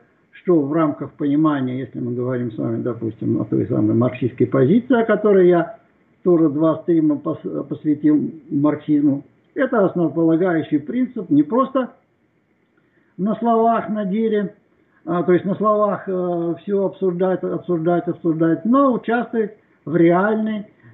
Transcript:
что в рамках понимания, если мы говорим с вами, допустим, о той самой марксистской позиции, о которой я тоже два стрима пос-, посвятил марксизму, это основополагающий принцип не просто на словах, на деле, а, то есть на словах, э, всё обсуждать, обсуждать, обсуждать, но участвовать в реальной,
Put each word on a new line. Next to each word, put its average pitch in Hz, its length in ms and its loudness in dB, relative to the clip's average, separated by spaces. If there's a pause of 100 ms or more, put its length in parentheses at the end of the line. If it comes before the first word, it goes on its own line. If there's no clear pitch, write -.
(320)
что 170 300 2
в 139 120 -2
рамках 151 400 -2
понимания, 143 680 0
если 123 200 -10
мы 123 140 -4
говорим 123 380 -4
с 113 60 -12
вами, 117 240 -4
допустим, 117 600 -4
о 113 40 -4
той 131 220 -2
самой 107 280 0
марксистской 123 520 0
позиции, 190 540 2
о 226 40 0
которой 202 420 4
я 170 300 2 (460)
тоже 165 260 4
два 156 340 0
стрима 156 320 2
пос-, 156 500 -8
посвятил 151 640 0 (180)
марксизму, 147 760 0 (320)
это 247 300 0
основополагающий 165 920 0
принцип 220 500 -6
не 147 140 4
просто 240 480 -2 (1300)
на 202 180 -2
словах, 226 540 0
на 214 160 -4
деле, 208 500 -2 (500)
а, 170 180 -2
то 175 100 2
есть 170 120 0
на 196 100 -2
словах, 208 520 0
э, 175 540 -4
всё 196 240 -2
обсуждать, 185 580 -2
обсуждать, 175 640 -2
обсуждать, 165 580 0
но 262 280 4
участвовать 220 640 -2 (280)
в 147 100 -4
реальной, 208 720 2 (260)